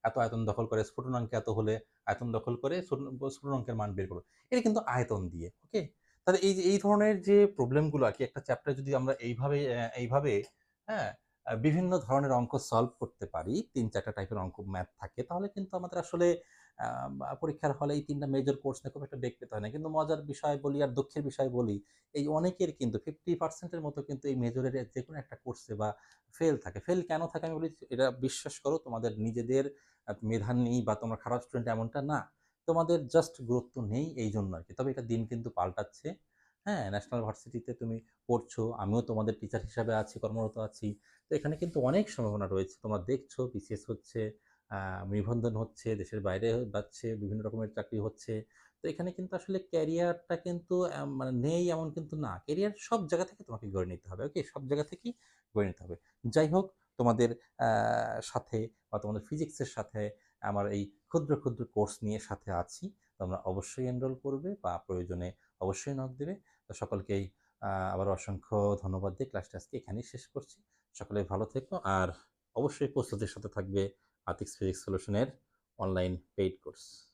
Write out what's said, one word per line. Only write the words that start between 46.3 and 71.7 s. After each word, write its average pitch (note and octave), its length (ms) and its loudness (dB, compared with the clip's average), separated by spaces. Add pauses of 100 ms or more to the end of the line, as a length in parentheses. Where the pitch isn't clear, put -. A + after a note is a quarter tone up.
যাচ্ছে, G#2 460 -4
বিভিন্ন G#2 280 -2
রকমের A2 300 -2
চাকরি A2 240 -4
হচ্ছে। G#2+ 460 -4 (380)
তো D#3+ 60 -2
এখানে F3 240 -4
কিন্তু F#3 240 -6
আসলে F#3+ 220 -2
ক্যারিয়ারটা E3+ 800 0
কিন্তু, F3+ 480 0
আহ, C#3+ 220 -2
মানে C3 260 -2
নেই D#3+ 380 4
এমন D#3+ 220 -2
কিন্তু D#3 240 -8
না। A2 220 -4
ক্যারিয়ার G3 400 0
সব G3+ 300 0
জায়গা F3 160 2
থেকে - 200 -12
তোমাকে A2 260 -8
গড়ে F#2+ 160 2
নিতে F2+ 220 -10
হবে, F#2+ 160 -6
ওকে? D3 180 -2
সব C#3 260 -8
জায়গা D3 160 2
থেকেই A#3+ 280 -8 (440)
গড়ে G#2 100 4
নিতে F2+ 180 -6
হবে। F2 120 -10 (300)
যাই D#3 220 4
হোক, F#3+ 260 2 (220)
তোমাদের, A#2+ 340 6 (280)
আহ, A2+ 640 2
সাথে A2+ 480 -4 (240)
বা G#2+ 60 -2
তোমাদের G#2 300 -4
ফিজিক্সের D3 380 -4
সাথে G#2 440 -6 (300)
আমার G2+ 320 0
এই G2+ 200 -2 (160)
ক্ষুদ্র D3 280 2
ক্ষুদ্র B2 280 -2
কোর্স - 380 0
নিয়ে G#2+ 160 -2
সাথে - 340 -8
আছি। F2+ 380 -4 (280)
তোমরা F#2 180 -4
অবশ্যই G2 500 -4
এনরোল B2+ 280 -2
করবে C#3 480 -4
বা F2 160 -2
প্রয়োজনে F2+ 540 -4 (280)
অবশ্যই F#2+ 340 -2
নক C3 160 -4
দেবে। C#3+ 240 -6 (340)
তো G#2 60 -12
সকলকেই, G2 560 -2 (300)
আহ, F#2+ 340 -2
আবার F#2+ 140 0
অসংখ্য G2+ 720 0
ধন্যবাদ F#2+ 300 -2
দিয়ে B2+ 180 -6
ক্লাসটা F#2+ 280 -8
আজকে - 180 -12
এখানেই G#2+ 260 -8
শেষ - 240 -14
করছি। - 360 -12 (320)
সকলে G#2 300 -2
ভালো G2 200 0
থেকো, C3 320 -6